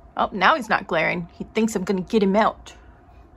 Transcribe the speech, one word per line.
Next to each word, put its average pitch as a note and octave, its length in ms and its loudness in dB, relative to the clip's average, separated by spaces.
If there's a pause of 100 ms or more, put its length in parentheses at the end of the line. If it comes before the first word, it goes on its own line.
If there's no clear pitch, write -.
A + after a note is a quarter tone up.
(160)
Oh, - 140 0
now G#3+ 260 2
he's B3 120 -8
not C#3+ 180 -2
glaring. E3 460 -2
He - 120 -14
thinks A3 300 -2
I'm F#3 100 -4
gonna F#3+ 180 -2
get G#3+ 200 0
him F#3+ 140 2
out. - 380 0 (640)